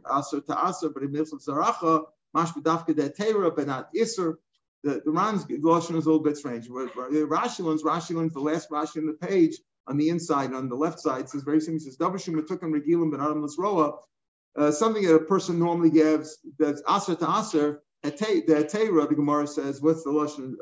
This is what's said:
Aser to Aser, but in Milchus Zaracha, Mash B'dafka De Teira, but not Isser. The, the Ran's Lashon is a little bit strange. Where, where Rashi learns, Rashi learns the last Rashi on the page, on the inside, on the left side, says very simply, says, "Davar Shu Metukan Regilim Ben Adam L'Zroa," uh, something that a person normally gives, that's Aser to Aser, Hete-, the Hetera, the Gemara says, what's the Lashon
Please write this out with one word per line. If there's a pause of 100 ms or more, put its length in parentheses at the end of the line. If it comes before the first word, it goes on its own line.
Aser
to
Aser,
but
in
Milchus
Zaracha, (280)
Mash
B'dafka
De
Teira,
but
not
Isser. (480)
The,
the
Ran's
Lashon
is
a
little
bit
strange.
Where,
where
Rashi
learns,
Rashi
learns
the
last
Rashi
on
the
page, (300)
on
the
inside,
on
the
left
side,
says
very
simply,
says,
"Davar
Shu
Metukan
Regilim
Ben
Adam
L'Zroa," (580)
uh,
something
that
a
person
normally
gives, (200)
that's
Aser
to (100)
Aser, (220)
Hete-,
the
Hetera,
the
Gemara
says,
what's
the
Lashon